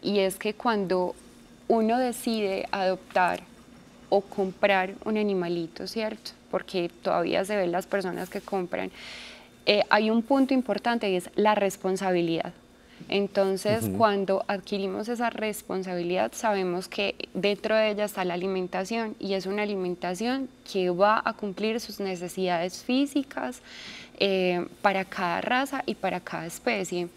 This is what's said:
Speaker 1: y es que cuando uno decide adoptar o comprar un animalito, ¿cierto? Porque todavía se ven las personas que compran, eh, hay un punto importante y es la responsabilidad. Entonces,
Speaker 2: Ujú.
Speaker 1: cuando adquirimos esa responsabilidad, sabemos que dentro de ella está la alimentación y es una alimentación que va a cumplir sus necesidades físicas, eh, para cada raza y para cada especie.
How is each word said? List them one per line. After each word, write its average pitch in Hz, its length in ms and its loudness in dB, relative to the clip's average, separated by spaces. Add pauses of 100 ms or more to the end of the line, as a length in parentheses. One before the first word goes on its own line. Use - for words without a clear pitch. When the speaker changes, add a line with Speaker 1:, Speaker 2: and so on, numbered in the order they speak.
Speaker 1:
y 202 180 0
es 190 180 0
que 208 180 -4
cuando 185 580 0 (540)
uno 226 320 4
decide 226 720 0
adoptar 185 720 0 (680)
o 202 120 6
comprar 196 800 0
un 214 140 0
animalito, 175 680 -2
¿cierto? 220 460 -6 (180)
Porque 175 400 -2 (140)
todavía 175 420 2
se 208 120 -4
ven 180 140 0
las 180 140 -2
personas 180 440 -4
que 202 120 -8
compran, 185 480 -4 (760)
eh, 208 220 6
hay 220 200 6
un 226 140 4
punto 269 320 4
importante 233 560 0
y 185 60 4
es 180 180 -4
la 214 180 6
responsabilidad. 185 1000 0 (560)
Entonces, 196 760 2
Speaker 2:
Ujú. 196 140 0
Speaker 1:
cuando 202 500 2
adquirimos 202 600 -4
esa 240 200 -2
responsabilidad, 190 1040 -4
sabemos 190 540 -2
que - 280 -4 (180)
dentro 202 420 0
de 220 160 4
ella 208 140 -2
está 202 180 -4
la 175 120 -2
alimentación 190 840 -4
y 196 140 -4
es 190 140 -2
una 208 160 -2
alimentación 202 840 -2 (240)
que 185 180 2
va 202 340 4
a 226 100 -2
cumplir 214 480 -2
sus - 180 -14
necesidades 180 840 -2
físicas, 262 760 -2 (580)
eh, 185 480 2 (160)
para 190 220 2
cada 180 380 -2
raza 262 440 -2
y 214 100 -2
para 180 260 -4
cada 160 240 -8
especie. 175 720 -2